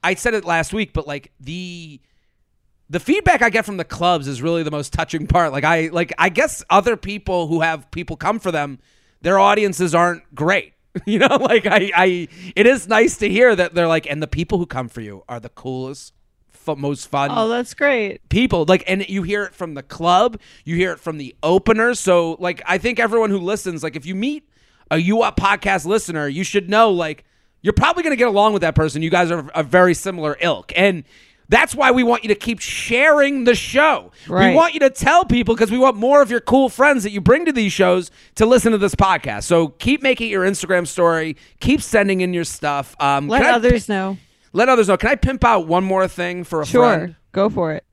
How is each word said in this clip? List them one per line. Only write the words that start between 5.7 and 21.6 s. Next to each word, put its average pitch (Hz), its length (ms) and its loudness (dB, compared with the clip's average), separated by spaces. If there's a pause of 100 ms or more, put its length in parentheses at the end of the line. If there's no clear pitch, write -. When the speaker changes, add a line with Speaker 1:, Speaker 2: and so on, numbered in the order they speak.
Speaker 1:
like, 175 260 -4
I 170 120 2
guess 247 380 -4
other 202 280 2
people 196 500 -6
who 160 140 -2
have 160 320 -4
people 165 240 -12
come 208 240 -4
for 185 100 -4
them, 143 280 -6 (440)
their 190 160 2
audiences 196 560 2
aren't 175 280 0 (120)
great. 160 440 -2
<laughs> - 260 -16
You 208 140 0
know, 277 180 4
like, 226 300 2
I, 196 280 0
I, 180 340 0 (260)
it 208 120 2
is 247 220 2
nice 220 300 2
to 208 100 -4
hear 226 260 4
that 175 200 -2
they're 170 120 0
like, 165 240 0
"And 151 120 -6
the 147 40 -6
people 170 300 -4
who 175 80 -2
come 127 240 -8
for 117 140 -14
you 101 260 -16
are 120 100 -12
the 113 120 -18
coolest, 131 640 -14 (340)
fu-, - 260 -8
most 139 340 -6
fun 143 220 -2
Speaker 2:
Oh, 226 180 0
that's 240 260 -6
great. 240 560 -2
Speaker 1:
people." 196 360 2
Like, 185 200 4
and 190 200 -4
you 190 160 -4
hear 202 220 -4
it 180 100 -14
from 165 200 -10
the 135 80 -14
club, 190 580 0 (240)
you 165 100 -6
hear 180 180 0
it 156 60 -12
from 156 200 -10
the 135 240 -14
openers. 220 580 2